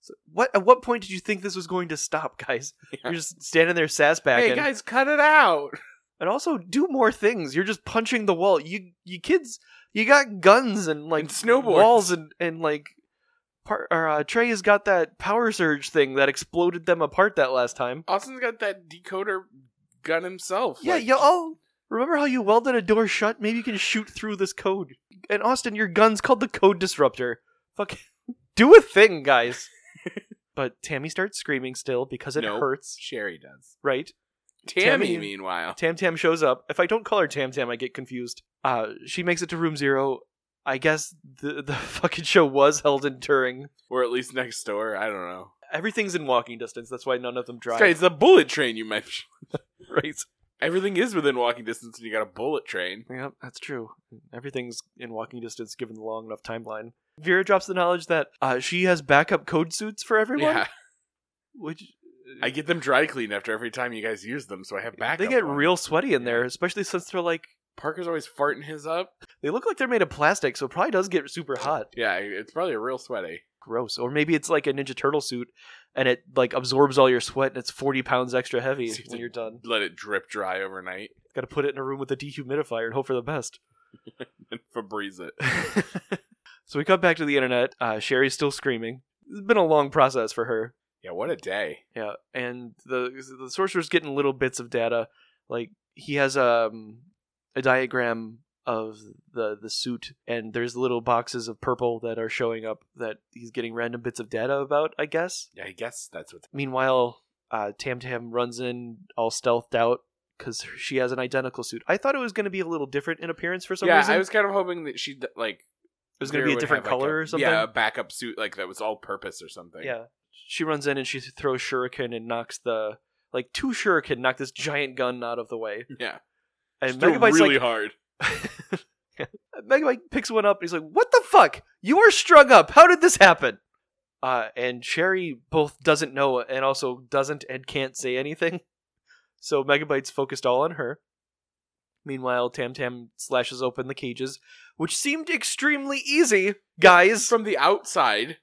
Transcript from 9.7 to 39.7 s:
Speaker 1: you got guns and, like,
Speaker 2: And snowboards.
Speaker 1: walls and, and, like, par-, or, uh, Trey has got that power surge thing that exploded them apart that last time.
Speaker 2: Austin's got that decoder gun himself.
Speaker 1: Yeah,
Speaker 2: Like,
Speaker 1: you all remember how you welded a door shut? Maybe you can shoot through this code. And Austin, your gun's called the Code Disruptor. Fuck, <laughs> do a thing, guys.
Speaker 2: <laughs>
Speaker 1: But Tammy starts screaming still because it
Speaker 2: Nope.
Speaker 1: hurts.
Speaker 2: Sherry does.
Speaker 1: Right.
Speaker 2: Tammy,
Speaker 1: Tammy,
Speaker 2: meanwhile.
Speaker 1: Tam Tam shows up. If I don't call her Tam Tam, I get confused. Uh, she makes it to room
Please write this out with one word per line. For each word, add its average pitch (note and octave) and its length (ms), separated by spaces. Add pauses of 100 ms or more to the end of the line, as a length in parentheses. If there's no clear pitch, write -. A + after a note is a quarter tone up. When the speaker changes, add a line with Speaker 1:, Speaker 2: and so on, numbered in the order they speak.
Speaker 1:
you A3 140
got B3+ 340
guns G3+ 480
and, D3+ 220
like, D#3 140
Speaker 2:
And D#3 60
snowboards. A#3+ 360
Speaker 1:
walls G#3 460
and, D#3+ 280
and, E3 220
like, D3+ 240 (800)
par-, - 260
or, E3 160
uh, D3+ 160
Trey A#3 260
has G#3+ 120
got G3+ 240
that F3+ 320
power A3 340
surge D#3 380
thing C#3 260
that C#3 140
exploded F3 560
them E3+ 160
apart F#3 340
that C3 160
last B2 240
time. C3 320
Speaker 2:
Austin's B3+ 320
got A#3 200
that F#3+ 280
decoder F#3+ 540 (640)
gun E3 200
himself. F#3 580
Speaker 1:
Yeah, D#4+ 120
Speaker 2:
Like, D4 120
Speaker 1:
you C4 120
all D#4+ 380 (340)
remember C4+ 260
how D4 100
you B3+ 160
welded A#3 340
a A3+ 60
door G#3+ 260
shut? G#3+ 340
Maybe A3 160
you A#3 60
can A3+ 140
shoot G#3+ 320
through G#3+ 280
this F#3+ 160
code. F#3+ 420 (340)
And G#3 140
Austin, A#3+ 320
your G#3+ 120
gun's G#3 340
called B3 180
the B3+ 80
Code G3 320
Disruptor. B2+ 640 (340)
Fuck, - 220 (280)
<laughs> - 300
do C4+ 200
a A4 60
thing, G3 420
guys. B2 440 (380)
Speaker 2:
<laughs> F3+ 40 (460)
Speaker 1:
But C3 280
Tammy D3 260
starts F#3+ 300
screaming C3 360
still C3 300
because B2+ 320
it D3+ 40
Speaker 2:
Nope. G#2+ 180
Speaker 1:
hurts. C3 400
Speaker 2:
Sherry G2+ 400
does. - 420
Speaker 1:
Right. C#3 300 (560)
Speaker 2:
Tammy, A#3+ 400
Speaker 1:
Tammy, F3 100
Speaker 2:
meanwhile. G#2 560
Speaker 1:
Tam E3 220
Tam E3+ 200
shows D#3+ 280
up. C3 260
If D3+ 100
I F3+ 60
don't A3 180
call G#3 160
her E3 80
Tam C3 240
Tam, B2 180
I A#2+ 60
get B2+ 200
confused. B2 480 (200)
Uh, A#2+ 260 (160)
she - 180
makes E3+ 180
it E3+ 80
to F3 80
room E3 180